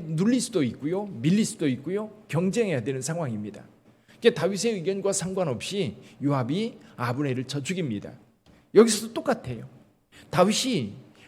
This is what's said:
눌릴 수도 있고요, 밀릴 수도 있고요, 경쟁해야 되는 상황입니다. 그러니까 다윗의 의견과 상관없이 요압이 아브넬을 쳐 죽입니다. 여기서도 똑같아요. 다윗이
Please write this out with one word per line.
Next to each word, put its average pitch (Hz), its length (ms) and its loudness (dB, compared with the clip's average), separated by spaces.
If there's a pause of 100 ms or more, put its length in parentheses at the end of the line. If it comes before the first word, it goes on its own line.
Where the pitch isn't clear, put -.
눌릴 196 340 4
수도 185 220 0
있고요, 160 440 -2
밀릴 180 380 2
수도 - 240 -2
있고요, 196 420 -4 (180)
경쟁해야 180 540 0
되는 131 200 -4
상황입니다. 120 600 -6 (560)
그러니까 226 200 4
다윗의 202 340 0
의견과 196 380 -2
상관없이 175 840 -2 (260)
요압이 143 560 0 (180)
아브넬을 127 480 -2
쳐 143 180 -6
죽입니다. 127 500 -6 (640)
여기서도 226 400 6
똑같아요. 131 540 -4 (640)
다윗이 180 640 2 (340)